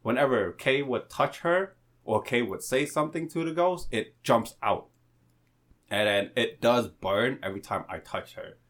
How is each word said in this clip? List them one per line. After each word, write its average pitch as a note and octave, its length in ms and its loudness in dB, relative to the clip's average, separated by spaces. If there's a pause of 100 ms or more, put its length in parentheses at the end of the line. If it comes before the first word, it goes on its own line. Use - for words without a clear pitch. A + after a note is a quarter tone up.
whenever A#2 500 2
Kay C#3 300 0
would B2 260 -4
touch - 320 -2
her F3+ 360 0 (280)
or A2 160 2
Kay A#2+ 220 0
would F#2 200 -4
say C3+ 220 0
something D#3 460 -4
to E3 140 -2
the E3 80 -4
ghost, F3 400 0
it - 320 -4
jumps A#2 380 2
out. G2 240 0 (1040)
And G#2 180 2
then G2+ 280 2
it A#2 240 -2
does A#2+ 280 4
burn G#2 540 0
every G2 180 -6
time F#2+ 280 -4
I F#2+ 100 -10
touch - 360 -10
her. - 240 -14 (120)